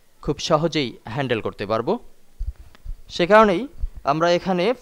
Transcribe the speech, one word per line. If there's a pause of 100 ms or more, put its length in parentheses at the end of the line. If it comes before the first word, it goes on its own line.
(220)
খুব
সহজেই
হ্যান্ডেল
করতে
পারবো। (1080)
সে
কারণেই (360)
আমরা
এখানে